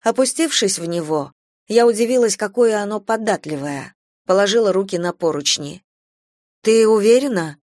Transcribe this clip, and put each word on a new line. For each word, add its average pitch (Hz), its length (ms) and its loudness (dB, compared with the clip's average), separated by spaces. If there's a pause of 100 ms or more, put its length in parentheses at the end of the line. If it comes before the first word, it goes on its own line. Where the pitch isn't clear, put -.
Опустившись 254 760 0
в 170 80 -8
него, 156 460 -4 (360)
я 233 200 4
удивилась, 233 500 2
какое 214 400 0
оно 208 240 -4
податливое. 151 960 -6 (320)
Положила 202 440 2
руки 190 280 -2
на 175 120 -4
поручни. 151 720 -4 (800)
«Ты 220 260 4
уверена?» 220 760 2